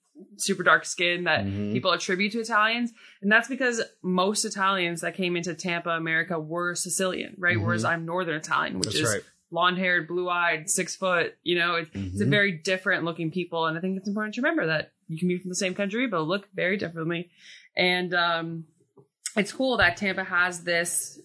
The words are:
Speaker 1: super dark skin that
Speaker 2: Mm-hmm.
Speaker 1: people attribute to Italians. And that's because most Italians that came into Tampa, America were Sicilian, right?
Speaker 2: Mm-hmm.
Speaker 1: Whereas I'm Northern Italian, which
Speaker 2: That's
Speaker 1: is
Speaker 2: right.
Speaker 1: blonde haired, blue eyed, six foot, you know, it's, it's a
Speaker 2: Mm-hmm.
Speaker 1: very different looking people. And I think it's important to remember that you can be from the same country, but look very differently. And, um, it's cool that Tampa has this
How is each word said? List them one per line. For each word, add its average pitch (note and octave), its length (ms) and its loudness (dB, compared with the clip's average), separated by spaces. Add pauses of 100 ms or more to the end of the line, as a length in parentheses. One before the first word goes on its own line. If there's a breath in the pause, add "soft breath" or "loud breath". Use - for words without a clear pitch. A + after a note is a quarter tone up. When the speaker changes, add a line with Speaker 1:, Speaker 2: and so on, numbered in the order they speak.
(360)
Speaker 1:
super F3+ 260 -2
dark E3 220 6
skin F3 400 -2
that D3+ 200 2
Speaker 2:
Mm-hmm. G2+ 280 -2
Speaker 1:
people D3 200 2
attribute F#3+ 400 0
to A#3 80 -4
Italians. A3+ 520 0 (300 loud breath)
And G3+ 100 2
that's A3+ 160 6
because B3 340 0 (200)
most F#3 420 2
Italians F#3+ 560 0
that F3 140 -6
came F3+ 200 -2
into E3+ 200 -4
Tampa, E3+ 360 -4
America E3 480 0
were E3+ 360 -4
Sicilian, F#3 640 -2
right? F3 180 2
Speaker 2:
Mm-hmm. E3+ 100 0
Speaker 1:
Whereas E3+ 180 0
I'm E3 200 0
Northern E3 320 -2
Italian, D#3+ 420 -2
which - 120 0
Speaker 2:
That's C#3+ 100 0
Speaker 1:
is A2+ 140 4
Speaker 2:
right. G2 80 -4 (280)
Speaker 1:
blonde F3 280 2
haired, F3+ 300 2
blue F3+ 200 -2
eyed, E3+ 420 0
six F3+ 240 -2
foot, F3 480 0
you F3 160 2
know, E3+ 180 2
it's, E3 180 -4
it's G2 260 -4
a G#3 40 2
Speaker 2:
Mm-hmm. B2+ 60 4
Speaker 1:
very G3+ 220 4
different F#3 520 0
looking E3 260 -2
people. E3+ 360 -2
And D#3+ 120 0
I - 20 -6
think F#3+ 160 -2
it's F#3 120 -6
important G#3+ 280 -4
to A#3+ 60 -2
remember D4+ 240 0
that D#3 260 0 (160)
you D#3+ 100 -8
can F3+ 100 0
be F3+ 100 0
from F#3 120 -10
the F3+ 60 -6
same F#3 180 0
country, G3+ 320 -2
but F3+ 160 0
look F#3 320 -2
very F3+ 220 0
differently. E3+ 540 -4 (460 loud breath)
And, F3+ 380 2
um, E3 500 0 (720)
it's G3+ 160 0
cool C4 260 0
that F3 180 4
Tampa F#3+ 260 -2
has F3+ 400 0
this F3 600 -2